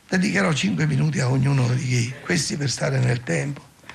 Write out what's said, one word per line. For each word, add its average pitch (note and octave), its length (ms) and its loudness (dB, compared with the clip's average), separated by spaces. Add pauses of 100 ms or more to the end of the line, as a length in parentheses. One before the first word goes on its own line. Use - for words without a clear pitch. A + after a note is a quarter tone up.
dedicherò F#3 460 0
cinque F3 320 0
minuti D3+ 340 2
a B2+ 100 0
ognuno C3+ 400 2
di B2 520 0
questi - 360 -2
per C#3+ 120 -2
stare C3+ 300 -2
nel B2 240 0
tempo. C#3+ 420 -4 (300)